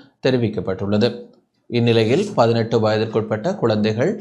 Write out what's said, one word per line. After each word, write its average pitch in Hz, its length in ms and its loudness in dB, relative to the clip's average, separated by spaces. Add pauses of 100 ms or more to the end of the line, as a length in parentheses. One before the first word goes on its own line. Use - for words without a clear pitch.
(240)
தெரிவிக்கப்பட்டுள்ளது. 107 880 0 (680)
இந்நிலையில், 117 440 2 (140)
பதினெட்டு 117 480 2
வயதிற்குட்பட்ட 110 720 -2
குழந்தைகள், 113 600 0